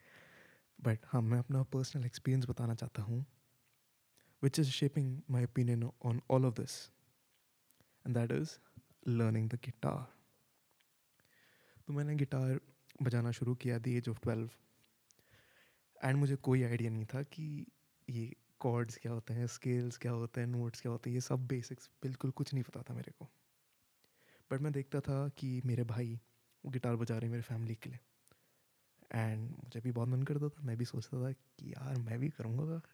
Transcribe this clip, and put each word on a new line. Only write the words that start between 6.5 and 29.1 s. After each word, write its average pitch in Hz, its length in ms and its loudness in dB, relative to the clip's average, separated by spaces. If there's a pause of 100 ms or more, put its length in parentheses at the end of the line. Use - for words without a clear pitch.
this. - 360 -6 (1160)
And 123 100 0
that 117 240 2
is 156 60 -2 (600)
learning 113 400 4
the 120 120 -4
guitar. - 440 -4 (1800)
तो 147 60 -4
मैंने 147 220 0
गिटार 131 460 2 (420)
बजाना 120 280 4
शुरू 120 240 0
किया 120 240 0
at 117 60 -4
the 123 160 2
age 120 140 0
of - 80 -8
twelve। 113 280 0 (1500)
And 131 100 4
मुझे 139 220 4
कोई 131 260 4
आइडिया 117 280 0
नहीं 110 160 -2
था 127 160 -4
कि 151 440 -8 (440)
ये 117 260 -4 (220)
कॉर्ड्स 120 380 2
क्या 117 160 -6
होते 117 220 -4
हैं, 120 120 0
स्केल्स 123 520 -2
क्या 120 140 -2
होते 117 280 -2
हैं, 120 80 0
नोट्स 120 320 -2
क्या 120 120 -2
होते 117 180 -4
हैं, 120 40 0
ये 127 60 2
सब 131 260 0
बेसिक्स 127 440 -6 (120)
बिल्कुल 131 280 -2
कुछ 143 240 -2
नहीं 127 100 0
पता - 180 -10
था 123 120 -8
मेरे 123 180 -8
को। - 180 -18 (1200)
But 135 80 0
मैं 151 120 0
देखता 139 280 -2
था 139 280 0
कि 127 360 -2
मेरे 123 200 2
भाई 117 360 -2 (440)
वो 135 60 -6
गिटार 120 260 0
बजा 113 180 0
रहे 117 100 -2
हैं 113 60 0
मेरे 117 120 -2
फैमिली 113 320 -4
के 127 160 -10
लिए। 123 100 -12 (1080)
And 110 580 -2